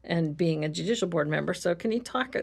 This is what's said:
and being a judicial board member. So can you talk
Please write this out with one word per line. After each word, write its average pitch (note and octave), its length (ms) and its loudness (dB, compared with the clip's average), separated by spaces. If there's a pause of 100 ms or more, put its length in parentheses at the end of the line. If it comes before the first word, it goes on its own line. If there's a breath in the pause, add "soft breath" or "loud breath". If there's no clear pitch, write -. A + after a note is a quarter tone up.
and E3 300 2
being D#3+ 300 2
a - 20 0
judicial F3+ 400 0
board D#3+ 200 2
member. D3+ 260 0
So F3 200 0
can A3 160 -2
you A3+ 80 0
talk B3+ 440 -4